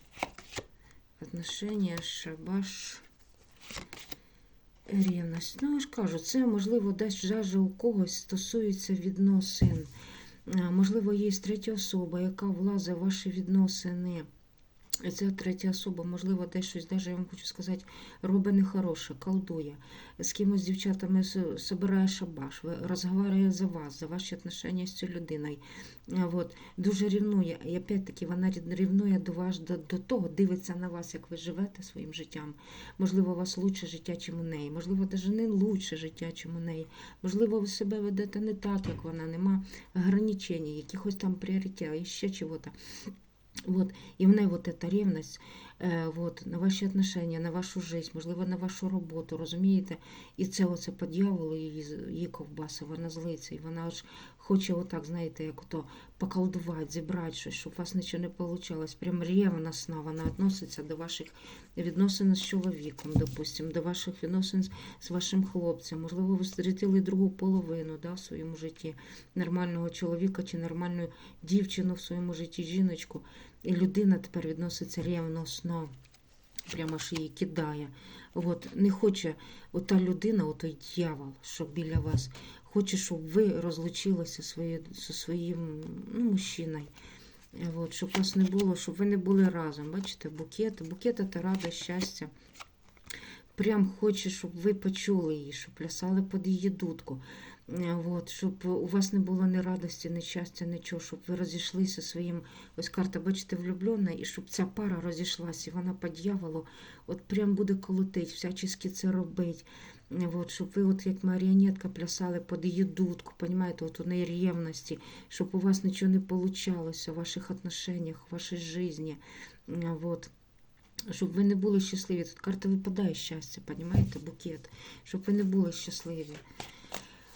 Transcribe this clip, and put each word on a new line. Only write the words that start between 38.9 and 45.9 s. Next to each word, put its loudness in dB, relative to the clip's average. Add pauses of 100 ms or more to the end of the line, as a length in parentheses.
вона, -6
нема 4 (320)
ограничень, 4
якихось -4
там 0
пріоритетів, -2
і -6
ще -4
чого-то. -6 (920)
Вот. 2 (240)
І 6
в 12
неї 10
вот -2
эта -4
ревность, 2 (400)
е, 2